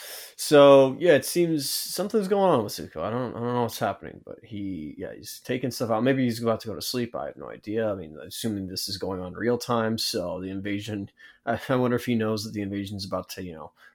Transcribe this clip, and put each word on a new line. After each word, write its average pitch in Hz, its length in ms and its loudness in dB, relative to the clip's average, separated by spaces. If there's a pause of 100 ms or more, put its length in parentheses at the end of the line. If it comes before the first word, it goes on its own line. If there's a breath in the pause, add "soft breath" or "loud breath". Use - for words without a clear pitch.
(460 loud breath)
So, 139 520 10
yeah, 165 140 6
it 135 120 6
seems 160 460 0
something's 196 560 -2
going 196 240 4
on 120 140 4
with 107 80 -8
Zuko. - 280 -10
I 95 100 -2
don't, 120 260 -4
I - 20 -10
don't 120 160 -4
know 120 80 2
what's 113 160 -4
happening, 98 480 -4
but - 160 -14
he, 95 560 -8
yeah, 67 180 -10
he's - 280 -14
taking 127 260 -4
stuff 113 200 -4
out. 110 120 0
Maybe 135 220 2
he's 117 180 -2
about 113 200 0
to - 40 -14
go 104 80 -6
to 78 80 -10
sleep. 120 320 -4
I 71 120 -6
have 69 100 -12
no 67 120 -14
idea. 107 400 -4
I 101 60 -2
mean, 78 260 -12
assuming 101 460 -6
this 90 220 -6
is 95 100 -8
going 92 220 -4
on 90 140 -8
real 113 220 0
time, 113 420 0
so 90 420 -4
the 95 100 -8
invasion, 101 600 -6 (360 loud breath)
I, 117 220 -2
I 131 80 2
wonder 123 200 2
if 117 100 -4
he 120 100 2
knows 107 260 0
that 110 120 -10
the 104 80 -4
invasion's 101 420 -6
about 92 260 -6
to, 98 140 -10
you 87 80 -10
know, 78 180 -14 (240 soft breath)